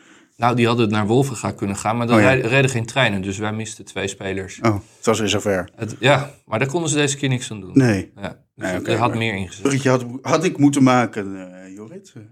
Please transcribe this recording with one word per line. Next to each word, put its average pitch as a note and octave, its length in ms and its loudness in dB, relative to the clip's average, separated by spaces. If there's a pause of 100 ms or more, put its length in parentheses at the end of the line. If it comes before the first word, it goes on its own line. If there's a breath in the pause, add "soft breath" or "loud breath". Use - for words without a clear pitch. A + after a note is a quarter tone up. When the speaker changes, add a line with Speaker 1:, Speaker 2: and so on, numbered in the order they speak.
(360 soft breath)
Speaker 1:
Nou, A#2+ 200 0
die A#2+ 100 4
hadden A#2 240 2
naar G#2+ 160 2
Wolvenga A#2+ 440 0
kunnen G2 260 -6
gaan, A2 200 -2
maar A#2+ 120 -2
er A#2 60 2
Speaker 2:
Oh, G#2+ 60 6
ja. G2+ 100 6 (180)
Speaker 1:
reden C3+ 220 2
geen A#2 160 -2
treinen. G#2+ 360 0
Dus G2 160 -6
wij G#2+ 140 -4
misten G#2+ 320 -10
twee F#2+ 240 -6
spelers. F#2+ 540 -8
Speaker 2:
Oh, A2 120 4 (220)
het - 100 -16
was A2 120 4
weer G#2+ 100 0
zover. F#2+ 480 -2
Speaker 1:
Het, A2 240 -8
ja, C#3 300 2 (160)
maar A2 120 -4
daar C3 100 0
konden E3 220 -2
ze C#3+ 60 -2
deze D3 200 0
keer C#3 120 -2
niks B2 220 -4
aan G#2+ 100 -12
doen. F#2 140 -14
Speaker 2:
Nee. A#2 420 2
Speaker 1:
Ja, G2 120 -10
dus - 80 -16 (180)
Speaker 2:
Nee, F#2+ 180 -6
Speaker 1:
er F2+ 60 -4
Speaker 2:
oké, - 160 -4
Speaker 1:
had A#2 140 2
Speaker 2:
maar A#2 100 -4
Speaker 1:
meer A2+ 160 -2
ingezet. F#2+ 280 -8
Speaker 2:
bruggetje C3+ 280 0
had, B2 140 2 (180)
had D#3+ 220 0
ik E3+ 140 -2
moeten C#3+ 240 6
maken, A2+ 540 2 (280)
eh, F#2+ 100 -18
Jorrit. B2 380 -18 (200)